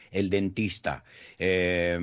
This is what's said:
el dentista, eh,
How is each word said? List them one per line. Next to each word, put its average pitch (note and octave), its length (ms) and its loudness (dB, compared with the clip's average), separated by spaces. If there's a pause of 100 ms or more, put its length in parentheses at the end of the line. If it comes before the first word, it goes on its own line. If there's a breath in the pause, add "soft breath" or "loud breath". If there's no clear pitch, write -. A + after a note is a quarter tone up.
(120)
el F#2+ 180 0
dentista, F#2+ 760 -2 (340 loud breath)
eh, F2+ 640 2